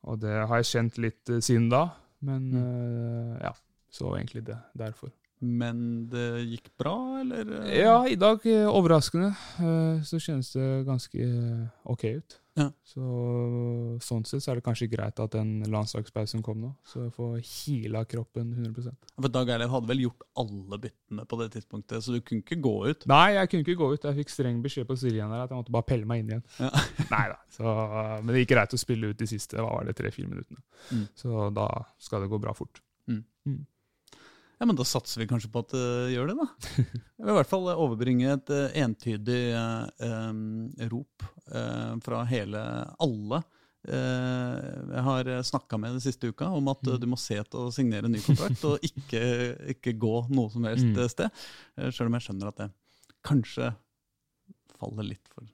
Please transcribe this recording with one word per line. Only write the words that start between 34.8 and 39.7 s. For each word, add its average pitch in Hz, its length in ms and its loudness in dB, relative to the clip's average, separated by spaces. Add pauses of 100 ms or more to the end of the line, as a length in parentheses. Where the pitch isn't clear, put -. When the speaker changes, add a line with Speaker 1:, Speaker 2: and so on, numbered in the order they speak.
Speaker 2:
satser - 320 -2
vi 110 80 -2
kanskje 113 240 -2
på 117 80 0
at - 80 -10
det 123 460 0
gjør 131 160 0
det, 220 80 -4
da. 320 60 2 (400)
Speaker 1:
<laughs> - 320 -12
Speaker 2:
Jeg 226 100 -12
vil - 20 0
i 208 80 4
hvert 143 140 4
fall 185 180 0
overbringe 127 640 2
et, 139 160 -4
eh, 143 220 2 (100)
entydig, 113 540 0 (180)
eh, 113 540 -4